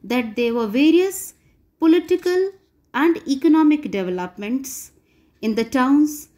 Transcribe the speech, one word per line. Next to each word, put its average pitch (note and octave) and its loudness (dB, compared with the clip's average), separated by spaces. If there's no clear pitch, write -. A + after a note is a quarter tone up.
that A#3 -4
there A#3 -2
were A#3 -2
various E4 0
political F4+ 2
and E4 2
economic D4+ 2
developments G3 -8
in A3 -2
the A3+ -2
towns C#4 0